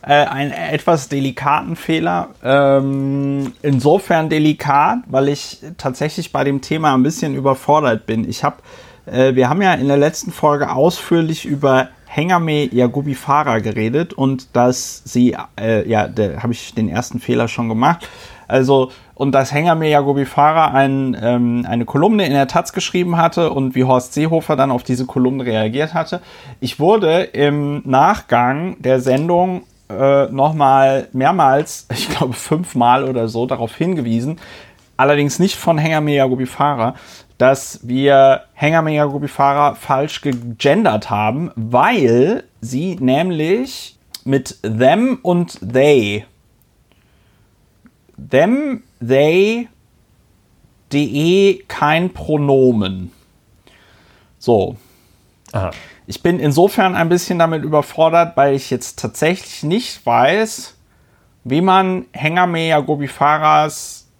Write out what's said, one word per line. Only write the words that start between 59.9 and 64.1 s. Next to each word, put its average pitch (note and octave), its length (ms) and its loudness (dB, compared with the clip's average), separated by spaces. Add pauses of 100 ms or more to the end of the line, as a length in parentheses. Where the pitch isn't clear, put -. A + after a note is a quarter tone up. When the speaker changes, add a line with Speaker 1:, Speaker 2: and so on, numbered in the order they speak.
Speaker 1:
weiß, D3 720 0 (680)
wie C3+ 180 0
man F#3 520 2
Hengame E3 540 0
Yagobifaras D3+ 1400 0 (120)